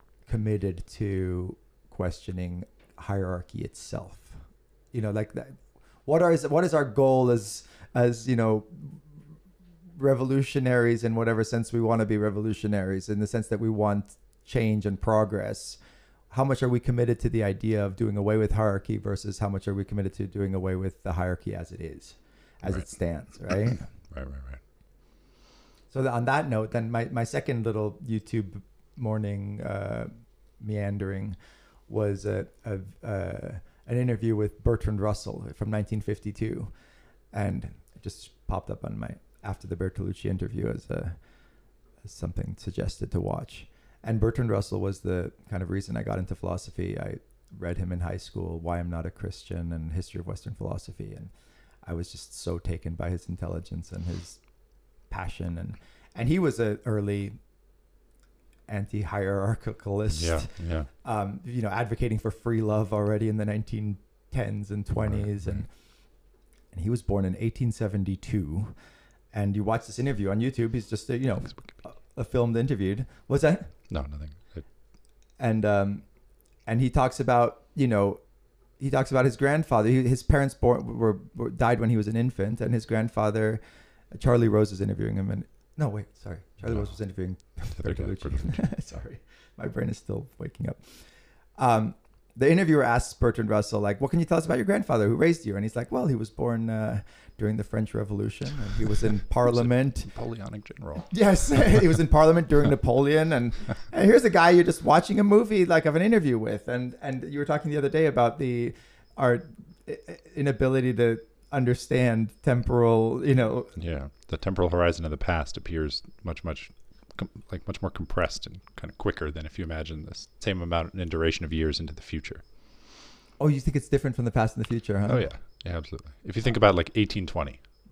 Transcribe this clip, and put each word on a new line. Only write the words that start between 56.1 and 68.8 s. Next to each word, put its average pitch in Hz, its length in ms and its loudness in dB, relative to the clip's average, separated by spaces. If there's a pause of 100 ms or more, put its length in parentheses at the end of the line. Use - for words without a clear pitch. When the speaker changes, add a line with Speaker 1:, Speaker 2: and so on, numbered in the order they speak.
Speaker 1:
and 117 120 -4
he 156 100 2
was 160 220 0
an 107 260 -2
early 101 460 -2 (1400)
anti-hierarchicalist, 101 1500 -2
Speaker 2:
Yeah, 82 200 0 (260)
yeah. 80 160 -2 (220)
Speaker 1:
um, 104 400 -4
you 123 160 -6
know, 107 80 -2
advocating 110 500 -2
for 113 100 -4
free 113 320 -2
love 107 300 0
already 107 380 0
in 107 80 0
the 104 80 -2
nineteen 104 520 -4 (360)
tens 104 360 -4
and 104 160 -6
twenties. 104 640 -2
Speaker 2:
Right, 101 60 -2
Speaker 1:
And, 101 80 -4
Speaker 2:
right. - 80 -10 (1040)
Speaker 1:
and 87 80 -10
he 90 80 -2
was 120 120 0
born 101 220 0
in 92 160 -2
eighteen 113 320 -2
seventy-two. 98 960 -4 (640)